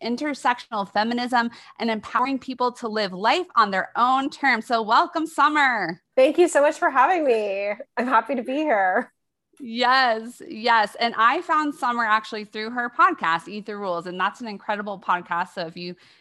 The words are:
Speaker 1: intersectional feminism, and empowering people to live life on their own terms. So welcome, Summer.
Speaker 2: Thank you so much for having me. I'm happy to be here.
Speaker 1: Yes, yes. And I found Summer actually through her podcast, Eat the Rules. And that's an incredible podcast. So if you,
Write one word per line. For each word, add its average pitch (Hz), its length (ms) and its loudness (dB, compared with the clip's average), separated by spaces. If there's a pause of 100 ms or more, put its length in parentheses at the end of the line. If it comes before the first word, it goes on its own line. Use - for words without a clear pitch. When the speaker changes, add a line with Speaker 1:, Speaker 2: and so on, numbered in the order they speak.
Speaker 1:
intersectional 240 880 -4
feminism, 233 600 0 (280)
and 233 120 -2
empowering 240 480 -2
people 247 340 -4
to 240 140 -8
live 208 260 -4
life 247 420 0
on 208 160 4
their 190 260 -2
own 262 320 2
terms. 240 380 -2
So 233 140 0
welcome, 311 460 2
Summer. 269 760 0 (140)
Speaker 2:
Thank 262 220 4
you 349 100 6
so 285 140 4
much 302 180 2
for 339 100 2
having 311 360 4
me. 208 480 0 (240)
I'm 240 100 0
happy 277 280 2
to 240 80 -4
be 254 120 -6
here. 220 560 0 (500)
Speaker 1:
Yes, 240 840 0
yes. 220 500 2
And 233 220 -2
I 247 240 4
found 302 320 -2
Summer 240 300 -2
actually 214 400 -2
through 220 280 -10
her 240 180 -4
podcast, 247 580 2
Eat 208 180 -10
the 208 120 -8
Rules. 180 280 -4
And 185 140 -8
that's 196 220 -2
an 233 80 -10
incredible 202 500 -6
podcast. 180 540 -4
So 175 120 -6
if 170 120 -14
you, 175 180 -10 (260)